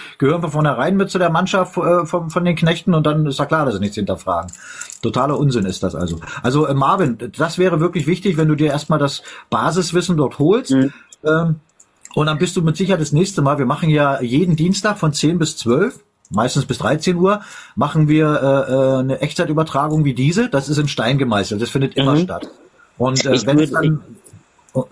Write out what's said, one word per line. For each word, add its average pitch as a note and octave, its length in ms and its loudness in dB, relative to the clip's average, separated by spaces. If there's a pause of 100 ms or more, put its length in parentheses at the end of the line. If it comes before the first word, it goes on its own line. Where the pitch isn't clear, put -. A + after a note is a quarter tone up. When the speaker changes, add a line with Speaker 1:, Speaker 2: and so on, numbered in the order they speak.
(180)
Speaker 1:
gehören D#3 240 2
von E3 80 -4
vornherein D3 480 0
mit F#3+ 140 0
zu F#3+ 80 0
der F3 100 2
Mannschaft, F#3 480 0
äh, E3+ 300 2
von, E3 240 -4
von F3 120 0
den F3 120 2
Knechten E3+ 400 0
und D#3 100 2
dann D3+ 220 2
ist C3+ 100 -4
ja D3 80 -2
klar, D#3 200 0
dass A#2 100 0
sie F#2 60 -4
nichts G2+ 160 -4
hinterfragen. F#2 540 -4 (520)
Totaler B2+ 340 0
Unsinn B2 280 0
ist F#2 180 -6
das F#2 100 -4
also. E2 260 -4 (220)
Also, D3 240 2
äh, C#3 80 -2
Marvin, C#3 460 0 (180)
das D#3+ 220 -2
wäre F3 200 2
wirklich E3+ 280 -2
wichtig, F3 300 0
wenn D#3 100 2
du D3+ 80 2
dir D3+ 140 2
erstmal D3+ 280 0
das C#3+ 240 -2 (300)
Basiswissen E3+ 680 0
dort C#3 220 0
holst. G#3+ 320 2
Speaker 2:
Mhm. C3+ 200 2 (320)
Speaker 1:
Ähm, D#3+ 360 2 (560)
und D3 100 2
dann D#3 140 0
bist F3+ 180 -2
du F3 60 2
mit D#3+ 140 0
Sicherheit F#3 240 0
das D3+ 100 -4
nächste D#3 320 2
Mal, C#3 160 2
wir B2+ 80 0
machen D3+ 240 0
ja C#3+ 300 2
jeden D3+ 340 2
Dienstag G3 420 0
von D#3 160 0
zehn D#3 240 0
bis D#3 180 -2
zwölf, D#3+ 440 0 (340)
meistens B2 320 0
bis A#2+ 120 -4
dreizehn D#3 400 0
Uhr, G3 240 2 (340)
machen D3+ 320 2
wir, D#3 200 4 (420)
äh, B2+ 40 0
äh, C3+ 260 2
eine C3 200 -2
Echtzeitübertragung D3+ 840 0
wie C3+ 80 2
diese. E3 340 0
Das C#3 220 -2
ist D3 80 -2
in D3 100 0
Stein B2+ 300 0
gemeißelt, G#2 440 0
das A#2 80 -2
findet C3+ 260 -2
immer C3+ 180 2
Speaker 2:
Mhm. D3+ 60 4
Speaker 1:
statt. F3+ 280 -4 (500)
Und, C3 280 0
äh, C3 100 2
Speaker 2:
Ich B2 100 0
Speaker 1:
wenn D3 140 4
es D3+ 120 2
Speaker 2:
würde D#3 300 0 (720)
Speaker 1:
dann, C3 180 -4